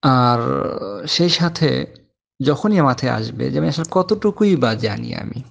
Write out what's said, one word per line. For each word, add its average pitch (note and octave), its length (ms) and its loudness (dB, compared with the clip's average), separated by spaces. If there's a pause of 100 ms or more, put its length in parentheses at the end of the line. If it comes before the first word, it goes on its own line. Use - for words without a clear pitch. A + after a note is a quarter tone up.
আর B2 380 4 (640)
সেই E3+ 320 2
সাথে E3 300 0 (720)
যখনই D#3 400 2
মাথায় B2+ 320 2
আসবে A#2+ 380 -4
যে C3 80 -4
আমি D#3+ 100 0
আসলে D#3+ 220 -4
কতটুকুই G3+ 680 2
বা B2 180 2
জানি A2 400 -4
আমি - 260 -8 (100)